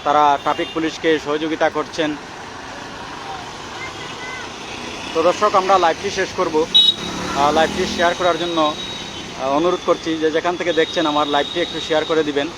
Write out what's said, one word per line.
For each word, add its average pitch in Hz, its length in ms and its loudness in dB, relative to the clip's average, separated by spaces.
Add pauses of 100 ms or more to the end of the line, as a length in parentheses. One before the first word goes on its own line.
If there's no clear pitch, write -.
তারা 147 380 6
ট্রাফিক 151 320 0
পুলিশকে 160 520 2
সহযোগিতা 156 440 0
করছেন। 151 460 -2 (3000)
তো 160 100 2
দর্শক, 190 320 4
আমরা 190 220 6
লাইভটি 175 320 2
শেষ 190 280 -2
করব। 160 280 2 (720)
আহ, 143 160 4
লাইভটি 160 340 2 (100)
শেয়ার 175 200 2
করার 175 220 2
জন্য, 170 220 -2
আহ, - 880 -4
অনুরোধ 170 360 2
করছি 165 320 0
যে 156 140 2
যেখান 165 260 0
থেকে 175 160 0
দেখছেন 160 320 2
আমার 147 220 2
লাইভটি 147 340 0
একটু 160 180 -4
শেয়ার 156 260 0
করে 160 180 2
দিবেন। 143 240 0 (100)